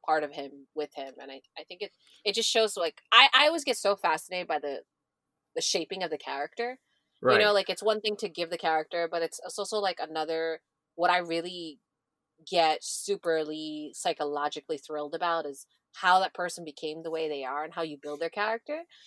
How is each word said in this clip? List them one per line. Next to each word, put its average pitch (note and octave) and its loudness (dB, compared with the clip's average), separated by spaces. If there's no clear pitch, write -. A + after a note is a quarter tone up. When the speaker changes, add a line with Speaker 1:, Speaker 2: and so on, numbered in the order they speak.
Speaker 1:
part D#3 2
of C#3+ -10
him C#3 -12
with D3+ -6
him, C3+ -10
and C3+ -14
I, C3+ -16
I D#3 -12
think F#3 -14
it, F#3+ -10
it G3+ 0
just A3 0
shows, A3 4
like, E3+ -2
I, B3+ 12
I C#4 8
always E4 0
get B3 0
so G3+ 2
fascinated F3 -2
by D#3 0
the, C#3+ -4
the E3 -2
shaping F#3 -2
of D#3+ -4
the D#3 -2
character. F#3 -6
You B2 4
know, B2 8
Speaker 2:
Right. G#3 6
Speaker 1:
like, G3 2
it's F#3+ -4
one G#3+ 2
thing G#3+ -2
to G#3 -6
give E3+ -4
the E3+ -4
character, E3 0
but E3+ -2
it's, - -4
it's F#3 -10
also, G#3 -4
like, G3 -2
another, D#3+ -4
what F3 2
I F3+ 4
really E3+ -6
get D#3+ 4
superly D#3 -4
psychologically D3 -4
thrilled D3 -8
about E3 0
is C#3 -12
how F#3 4
that F#3+ -2
person F3 -6
became D#3 -8
the E3 -6
way D#3+ -2
they C#3+ -4
are C#3+ -4
and D#3 -12
how E3+ -4
you D3+ -6
build D3 -8
their E3 -2
character A#3 -4